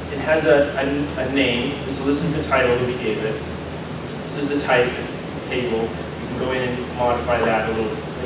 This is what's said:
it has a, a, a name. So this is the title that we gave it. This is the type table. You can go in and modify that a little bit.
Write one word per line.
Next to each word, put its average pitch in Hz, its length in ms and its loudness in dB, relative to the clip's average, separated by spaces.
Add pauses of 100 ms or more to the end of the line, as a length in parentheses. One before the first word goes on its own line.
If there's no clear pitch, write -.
(120)
it - 80 -4
has 156 240 2
a, 143 340 6
a, 135 40 0 (440)
a 135 60 -2
name. 135 420 2 (140)
So 131 160 -4
this 143 180 2
is 165 100 0
the 147 120 0
title 127 340 4
that 120 80 0
we 123 160 -2
gave 107 220 0
it. 110 100 0 (720)
This - 320 -8
is 143 120 -2
the 143 120 0
type 123 320 4 (560)
table. 123 340 0
You - 460 -6
can - 100 -4
go 127 140 0
in 131 100 0
and 123 340 -4
modify 120 440 2
that 113 280 2
a 113 40 0
little 110 200 0
bit. - 120 -6 (220)